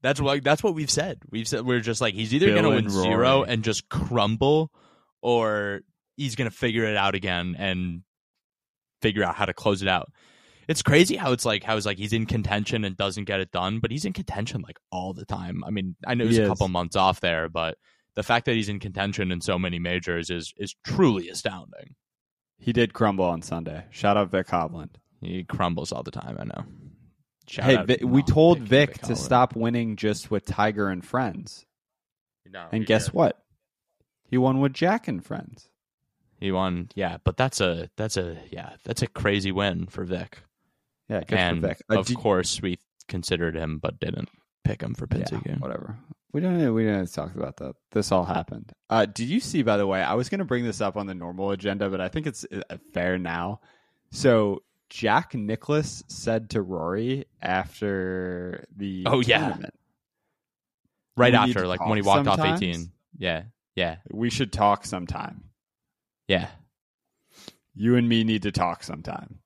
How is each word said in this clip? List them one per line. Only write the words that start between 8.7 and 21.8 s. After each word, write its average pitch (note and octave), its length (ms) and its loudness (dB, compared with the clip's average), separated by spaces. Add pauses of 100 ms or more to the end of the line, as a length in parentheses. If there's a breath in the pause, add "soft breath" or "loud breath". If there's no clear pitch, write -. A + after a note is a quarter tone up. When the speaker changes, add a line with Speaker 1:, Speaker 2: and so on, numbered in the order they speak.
Speaker 1:
figure G#2+ 220 2
out E2+ 120 0
how G#2 100 0
to F2+ 80 -2
close G2 280 0
it F#2+ 60 0
out. F2+ 240 0 (560 soft breath)
It's D#3+ 140 -2
crazy E3 340 6
how D3 160 0
it's A#2+ 140 0
like, G#2+ 180 0
how A2 120 0
it's G#2 100 -2
like G2+ 100 -2
he's G#2 160 -4
in A2+ 140 0
contention G#2 580 0
and F#2+ 120 -6
doesn't G2 280 -4
get G2 160 -2
it F#2 100 -6
done, F#2+ 300 -2
but A2 100 -2
he's D3 140 -6
in G3 80 -4
contention, A2+ 480 -6
like, - 180 -16 (140)
all F#2 220 -8
the G2 100 -14
time. F2+ 400 -8
I - 60 -10
mean, F#2+ 260 -4 (100)
I B2+ 80 -2
know A#2+ 100 0
there's A#2 120 4
Speaker 2:
He A2 60 6
Speaker 1:
a - 20 4
Speaker 2:
is. G#2 60 4
Speaker 1:
couple G#2 180 0
months F2 260 -4
off F#2+ 260 4
there, E2 280 -2
but E2 300 -4 (360)
the G#2+ 80 -4
fact A#2 240 2
that B2+ 80 2
he's A2 140 0
in G#2 100 -6
contention G2 540 -2
in F2 80 -4
so F2 180 0
many F2+ 200 -2
majors F2 500 -4
is, E2+ 300 -6
is G2+ 160 -8 (100)
truly G2+ 460 2
astounding. - 640 -10 (640)